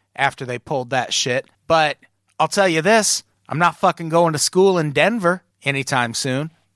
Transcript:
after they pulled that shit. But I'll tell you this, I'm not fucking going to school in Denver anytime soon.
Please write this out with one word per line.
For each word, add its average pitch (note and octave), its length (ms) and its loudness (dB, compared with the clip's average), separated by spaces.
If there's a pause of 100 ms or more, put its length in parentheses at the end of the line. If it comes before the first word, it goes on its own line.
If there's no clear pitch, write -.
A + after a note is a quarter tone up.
(160)
after C3+ 300 -2
they B2 140 -8
pulled B2+ 300 -6
that B2 240 -2
shit. C3 320 -4 (220)
But D#3 300 2 (420)
I'll D#3 80 0
tell G3 200 2
you D#3+ 140 0
this, G#3 420 2 (260)
I'm C#3+ 100 -4
not E3+ 160 0
fucking E3+ 320 -2
going E3+ 260 2
to C#3 60 -4
school F#3 380 2
in D3+ 140 0
Denver F3+ 520 0 (200)
anytime C3 500 -2
soon. C#3 360 -4 (260)